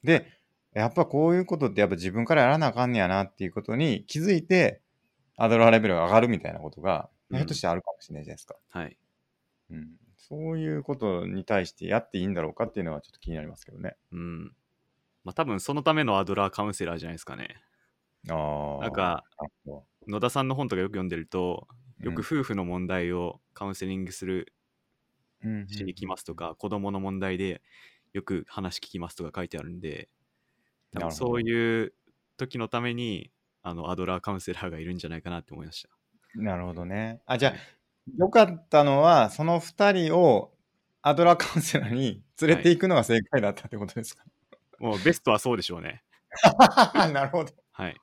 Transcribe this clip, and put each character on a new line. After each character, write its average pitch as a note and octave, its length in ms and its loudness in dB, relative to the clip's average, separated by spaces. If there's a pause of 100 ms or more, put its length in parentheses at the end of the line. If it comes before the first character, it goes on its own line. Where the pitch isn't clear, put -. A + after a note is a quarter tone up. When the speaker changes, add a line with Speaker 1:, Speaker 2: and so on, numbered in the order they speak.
Speaker 1:
で、 D3+ 280 2 (420)
や G#2+ 140 0
っ - 60 -2
ぱ F3 120 2
こ D#3 240 2
う F3 60 4
い F3+ 40 2
う F3+ 60 -2
こ F3 120 -4
と C#3 120 0
っ G2+ 40 -6
て G2+ 80 2
や G2+ 60 6
っ - 20 -2
ぱ F#2+ 60 -2
自 F2+ 160 -6
分 A2+ 140 -2
か E3 100 2
ら D3 80 6
や B2 60 6
ら C#3+ 80 4
な D3 100 2
あ A2+ 60 0
か B2 120 0
ん B2 60 0
ね A#2 80 0
や F#2 80 4
な G2 160 2
っ F#2+ 100 -8
て - 100 -8
い F#2 40 -4
う E2+ 40 -8
こ G2+ 120 -8
と A2 120 -4
に C#3 300 0
気 - 140 -8
づ F#3+ 140 2
い D#3+ 100 0
て、 F3+ 380 2 (540)
ア A2+ 140 2
ド A2+ 80 6
ラ A2+ 100 10
ー A2+ 40 10
レ A2+ 80 8
ベ A2 80 2
ル F#2 80 2
が E2+ 100 2
上 F2 60 2
が A2+ 100 8
る A#2+ 60 4
み G#2+ 120 0
た E2 100 -8
い E2 40 -10
な E2 60 -12
こ D#2 100 -12
と D2 120 -16
が、 F2 280 -2 (200)
Speaker 2:
う - 40 -6
ん。 C3 40 -4
Speaker 1:
ひ C3+ 40 -2
ょ D3+ 40 -2
っ - 20 -12
と D#3+ 60 -6
し - 80 -6
た F2+ 80 0
ら - 20 2
あ E2+ 40 2
る F2+ 60 -4
か - 100 -10
も - 100 -14
し - 80 -20
れ D#2 60 -12
な D2+ 60 -12
い - 40 -14
じ D2+ 40 -18
ゃ - 20 -14
な - 20 -14
い - 20 -14
で - 60 -20
す - 40 -20
か。 - 100 -18 (140)
Speaker 2:
は F2 140 -10
い。 - 140 -14 (760)
Speaker 1:
う D#2+ 40 -16
ん。 D#2 160 -14 (260)
そ D#3 340 -10
う D#3+ 80 -4
い D#3 160 -4
う C#3+ 80 -6
こ C#3+ 120 -4
と F#2 300 -2
に F#2 200 -8
対 G2 200 0
し - 60 -14
て - 160 -14
や G#2 120 2
っ - 100 -10
て G2+ 80 -6
い F2+ 60 -2
い F#2+ 40 -2
ん G2+ 60 -2
だ E2+ 80 -4
ろ D#2 80 -4
う E2 40 -12
か A#2 120 -4
っ A2+ 60 -12
て - 80 -8
い F#2 40 -4
う - 20 -4
の D#2+ 80 -6
は D2 80 -10
ち - 60 -20
ょ - 20 -20
っ - 40 -20
と - 60 -20
気 - 100 -14
に E2 60 -8
な D#2 60 -8
り D2+ 60 -12
ま - 80 -16
す - 100 -20
け - 60 -20
ど F#2 80 -20
ね。 - 160 -12 (160)
Speaker 2:
う F2 60 -14
ん。 E2+ 360 -12 (680)
ま F#2 80 -12
あ、 - 20 -16
多 D#3+ 120 0
分 G#2+ 140 -2
そ C#3+ 140 -6
の C#3+ 100 -2
た D#3+ 100 4
め D#3 100 4
の G#2 160 4
ア F#2+ 60 0
ド F#2+ 100 -2
ラ G2 160 0
ー - 20 -20
カ G#2 100 -4
ウ G#2 60 -2
ン G2 40 -6
セ F#2+ 120 -6
ラ E2+ 100 -6
ー - 20 -8
じ D#2+ 80 -10
ゃ E2+ 40 -12
な - 20 -12
い E2 40 -12
で - 40 -16
す - 60 -20
か - 100 -14
ね。 - 200 -14 (760)
Speaker 1:
あ E2 40 -4
ー。 D2 480 -4
Speaker 2:
な A#2 80 -6
ん - 20 -8
か、 F2+ 340 -2 (140)
Speaker 1:
な D2 60 -10
る - 80 -18 (120)
ほ C#2 60 -14
ど。 - 140 -18 (220)
Speaker 2:
野 G#2 120 -6
田 A#2+ 100 0
さ C#3 120 -2
ん C3 60 -2
の C3 80 -2
本 C3+ 120 -4
と G2+ 80 -4
か F#2 60 0
よ G2 80 -2
く - 20 -10
読 G2 120 -6
ん F#2 40 -6
で E2+ 80 -6
る E2 120 -10
と、 F2+ 400 -4 (320)
よ - 140 -8
く F#2+ 80 -6
夫 C#3+ 220 -4
婦 A#2 120 -6
の F#2+ 100 -4
問 F2+ 220 -6
題 F2+ 260 -2
を F2 280 -6 (120)
カ G2+ 120 -12
ウ G2 60 -8
ン F#2 40 -10
セ F#2+ 120 -10
リ F#2+ 80 -6
ン F#2+ 100 -8
グ F2 60 -12
す F#2 140 -12
る、 F#2 280 -6 (880)
Speaker 1:
う A2 40 -6
ん。 - 20 -4
う A2 40 -4
ん、 - 20 -6
う G#2 40 -8
ん、 - 20 -10
う G2+ 40 -12
ん。 G2 40 -20
Speaker 2:
し G#2 140 -12
に F#2 120 -10
来 F#2+ 100 -12
ま F#2 120 -6
す - 60 -20
と D#2+ 120 -12
か、 E2 200 -10
子 G#2+ 140 -8
供 G2+ 220 -4
の G2 80 -6
問 F#2+ 200 -6
題 F#2+ 180 -4
で F#2+ 240 -6 (520)
よ G2 80 -6
く F2 260 -6
話 F#2 300 -10
聞 - 40 -12
き - 180 -12
ま E2+ 100 -10
す - 60 -18
と - 80 -12
か E2 80 -10 (100)
書 - 20 -6
い E2+ 60 -10
て E2 80 -12
あ D2+ 40 -10
る D2+ 80 -14
ん F2 100 -14
で、 D#2+ 300 -12 (840)
多 G#2 80 -10
分 E2 80 -4
Speaker 1:
な - 20 -4
る D#2+ 60 -10
ほ D#3 40 -14
ど。 B2+ 80 -4
Speaker 2:
そ A#2+ 60 -2
う A#2+ 80 -2
い A#2 420 0
う - 100 -8 (440)
時 B2+ 200 -10
の A2+ 120 -6
た A#2+ 120 -4
め A#2+ 120 -4
に、 A#2 360 -8 (320)
あ F2 120 -12
の、 E2 180 -8
ア F2+ 40 -4
ド F#2 100 -4
ラ F#2 120 -2
ー F2 40 -6
カ G#2 100 -8
ウ G2 60 -6
ン F2+ 40 -10
セ F2+ 120 -8
ラ - 80 -10
ー F#2 80 -6
が D#2+ 100 -10
い E2 60 -10
る F2+ 80 -8
ん F2+ 40 -8
じ E2+ 80 -12
ゃ D#2+ 40 -10
な E2 80 -10
い D#2 40 -12
か F2 80 -14
な E2+ 120 -10
っ - 20 -20
て - 100 -20
思 D#2 100 -16
い - 20 -16
ま D#2+ 80 -18
し - 100 -16
た。 - 60 -20 (460)
Speaker 1:
な G#2 200 -4
る F2+ 100 -8
ほ F2+ 80 -10
ど F2 120 -10
ね。 A2 400 -8
あ、 B2+ 120 -2
じ C3+ 80 2
ゃ C3 40 4
あ、 - 20 0
Speaker 2:
は - 60 -12
い。 - 40 -16 (560)
Speaker 1:
良 F#3 120 4
か A3 140 8
っ F3+ 260 0
た D3 160 6
の C#3 160 4
は、 D3+ 280 8
そ - 140 -6
の E3 160 2
二 G3+ 320 2
人 E3+ 240 2
を D3 380 6 (480)
ア D3 120 4
ド E3+ 120 6
ラ E3+ 100 10
ー - 20 -10
カ - 180 -4
ウ E3 40 2
ン - 20 -2
セ - 160 -2
ラ A2 100 -2
ー A2 60 -2
に A#2+ 300 -2 (180)
連 D#3+ 140 6
れ E3 80 -4
て E3+ 60 8
行 E3+ 100 6
く F#3+ 80 0
の F3+ 80 4
が B2 80 6
正 A2+ 180 4
解 B2+ 200 0
だ G#2 80 2
っ G2 40 -4
た - 140 -14
っ - 20 -14
て A2 80 -12
こ G2+ 80 -6
と F#2 100 -14
で A2+ 100 -8
す - 100 -16
か？ - 80 -20
Speaker 2:
は - 340 -20 (220)
い。 - 40 -12
も A2 120 -2
う F#2+ 80 -6
ベ D#3+ 80 6
ス - 100 -2
ト B2+ 100 2
は G#2+ 80 4
そ B2 140 -2
う A2 40 -2
で F2+ 60 -6
し - 80 -8
ょ E2+ 80 -10
う - 20 -14
ね。 - 220 -14 (280)
Speaker 1:
<laughs> - 800 6
な C#3 120 -2
る C3+ 60 -4
ほ E3 140 -4
ど。 - 80 -10 (220)
Speaker 2:
は F#2 160 -8
い。 D#2 140 -14